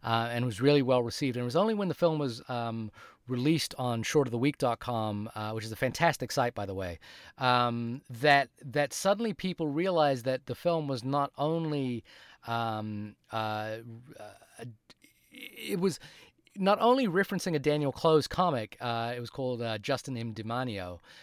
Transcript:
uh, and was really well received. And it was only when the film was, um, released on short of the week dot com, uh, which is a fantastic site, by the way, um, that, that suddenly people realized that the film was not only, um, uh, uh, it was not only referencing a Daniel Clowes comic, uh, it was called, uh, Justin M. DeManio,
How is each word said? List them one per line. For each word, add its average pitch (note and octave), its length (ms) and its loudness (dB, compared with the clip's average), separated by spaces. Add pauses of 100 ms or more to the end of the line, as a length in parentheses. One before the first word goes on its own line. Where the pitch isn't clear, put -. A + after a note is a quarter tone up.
uh, A2+ 300 0
and A#2+ 120 0
was A2 160 -2
really C#3+ 220 6
well B2+ 220 4
received. A#2+ 320 -2
And B2 60 -2
it - 20 -2
was A#2+ 100 -4
only G#3+ 200 4
when G#3 120 -2
the E3 80 0
film D#3+ 240 2
was, C3 300 -2
um, A2+ 420 -4 (380)
released C3 500 0
on A#2+ 240 0
short C#3+ 240 2
of A2+ 60 -6
the A#2+ 60 0
week C#3 200 0
dot A#2+ 220 0
com, A2 560 -4
uh, G#2+ 160 -6
which A2 120 -6
is A2 60 -8
a A2 60 -8
fantastic C#3 560 0
site, B2 200 0
by G2+ 140 -6
the G2 80 -6
way, F2+ 240 -6 (400)
um, A#2+ 640 0 (100)
that, C#3 380 4 (160)
that C#3+ 280 -2
suddenly G#3 400 0
people E3+ 360 -4
realized D3+ 560 2
that C3 220 -2
the B2 80 -6
film E3 340 0
was B2 160 -4
not C#3 340 0
only, D3 640 -2 (460)
um, A2 640 -4 (160)
uh, A2 460 -4 (420)
uh, G#2+ 460 -18 (680)
it A3 480 -8
was F3 220 0 (560)
not G3+ 240 4
only B3 260 6
referencing F#3 480 0
a D3 60 2
Daniel D3 320 2
Clowes D#3 340 6
comic, D3+ 540 0
uh, A#2 360 -2
it B2 40 -8
was A#2 100 -10
called, B2+ 320 -4
uh, A2+ 160 -4
Justin B2+ 380 -4
M. A#2 180 -6
DeManio, G#2+ 640 -6 (240)